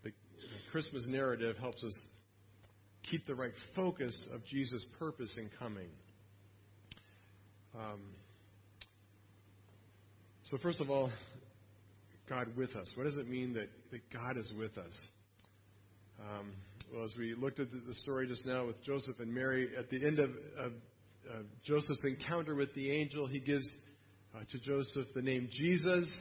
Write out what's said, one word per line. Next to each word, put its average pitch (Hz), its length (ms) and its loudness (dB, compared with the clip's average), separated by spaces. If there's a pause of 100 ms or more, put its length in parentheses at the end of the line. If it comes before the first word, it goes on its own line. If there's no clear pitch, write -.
the 110 80 -6 (600)
Christmas 147 340 0
narrative 120 500 4
helps 120 280 -4
us 104 180 -2 (1040)
keep 165 160 2
the 139 100 0
right 123 180 0 (240)
focus 175 400 2 (160)
of 113 120 -6
Jesus' 127 400 0 (140)
purpose 151 380 -4
in 110 200 -6
coming. 104 300 -4 (1900)
Um, 107 280 -6 (2500)
so 139 60 -2
first 165 240 2
of 139 80 2
all, 135 220 4 (1160)
God 120 300 0
with 127 180 0
us. 95 200 -6
What 127 100 -2
does 143 120 2
it 123 120 -4
mean 127 240 0
that, 104 160 -2 (220)
that 117 100 -10 (100)
God 123 240 -2
is 107 240 -4
with 110 180 -4
us? - 300 -8 (1080)
Um, 104 360 -8 (400)
well, 113 100 -4
as 107 160 -4
we 113 160 -2
looked 135 240 -2
at 131 120 0
the, 123 140 -8
the 123 80 -8
story 131 320 0
just 123 200 -4
now 127 200 2
with 113 180 -4
Joseph 131 360 -2
and 117 120 -2
Mary, 127 460 4
at 120 120 -4
the 131 140 2
end 151 140 6
of, 139 120 8 (280)
of, 123 140 -2 (580)
of 113 160 -6 (160)
Joseph's 147 440 2
encounter 151 500 2
with 139 180 4
the 135 160 0
angel, 147 380 2
he 139 120 0
gives, 139 300 4 (640)
uh, 110 60 -10 (100)
to 127 100 -4
Joseph 135 540 0
the 127 80 0
name 127 300 4
Jesus. 175 580 6 (120)